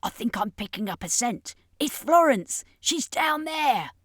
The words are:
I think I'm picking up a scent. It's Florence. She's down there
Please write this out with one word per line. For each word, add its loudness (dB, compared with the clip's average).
I -2
think -4
I'm -2
picking -8
up -6
a -8
scent. -4
It's -4
Florence. 4
She's -2
down 0
there 0